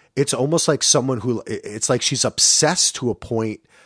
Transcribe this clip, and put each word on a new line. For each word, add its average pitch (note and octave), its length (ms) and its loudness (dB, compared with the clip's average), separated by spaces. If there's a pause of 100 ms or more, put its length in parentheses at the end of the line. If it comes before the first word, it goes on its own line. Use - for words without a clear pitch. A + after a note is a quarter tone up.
(160)
it's C#3 180 0
almost C#3+ 340 0
like D3 160 2
someone C3 380 0
who, A#2 260 -2
it, - 160 -6
it's G#2 260 -4
like B2+ 120 2
she's - 220 0
obsessed - 720 2
to B2 140 -4
a G2+ 60 -2
point. A2 460 -4 (240)